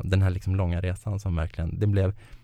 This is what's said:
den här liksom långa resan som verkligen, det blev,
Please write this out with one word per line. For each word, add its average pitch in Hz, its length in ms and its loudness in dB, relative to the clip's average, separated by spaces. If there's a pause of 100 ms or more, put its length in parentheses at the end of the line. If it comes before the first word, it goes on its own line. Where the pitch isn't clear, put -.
den 95 180 4
här 95 80 4
liksom 92 260 -2
långa 87 240 2
resan 92 400 -4
som 87 160 -2
verkligen, 82 420 -4
det 104 80 2
blev, 98 320 2 (260)